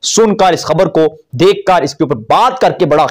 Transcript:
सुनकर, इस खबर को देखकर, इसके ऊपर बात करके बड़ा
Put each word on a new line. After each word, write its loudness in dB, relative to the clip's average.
सुनकर, 0
इस -6
खबर 0
को 0
देखकर, 0
इसके -4
ऊपर -4
बात -2
करके 0
बड़ा 0